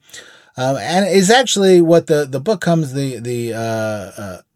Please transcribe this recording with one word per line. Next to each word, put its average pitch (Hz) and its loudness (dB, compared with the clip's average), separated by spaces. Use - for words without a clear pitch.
Um, 131 -2
and 160 -2
it's 185 4
actually 202 4
what 165 4
the, 147 0
the 135 -6
book 180 -2
comes, 165 0
the, 135 -6
the, 117 -6
uh, 113 -8
uh, 107 -8